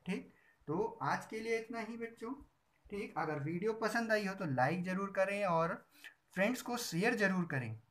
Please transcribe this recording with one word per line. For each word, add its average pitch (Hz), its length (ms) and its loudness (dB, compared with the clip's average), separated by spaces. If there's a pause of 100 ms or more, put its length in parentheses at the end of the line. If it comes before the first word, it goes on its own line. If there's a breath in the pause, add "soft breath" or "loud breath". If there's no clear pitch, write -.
ठीक, 254 280 -4 (340 soft breath)
तो 170 160 0 (200)
आज 170 220 0
के 220 140 -6
लिए 226 200 0
इतना 226 220 -8
ही 226 160 -8
बच्चों। 226 360 -8 (520)
ठीक, 202 320 -6
अगर 151 220 -2
वीडियो 175 360 -2
पसंद 220 360 0
आई 214 140 2
हो 190 100 -2
तो 190 100 -4
like 143 380 2
ज़रूर 190 280 -2
करें 196 340 2
और 170 300 4 (580 loud breath)
फ्रेंड्स 214 280 2
को 240 180 -4
शेयर 220 360 2
ज़रूर 190 300 4
करें। 127 280 -2 (180)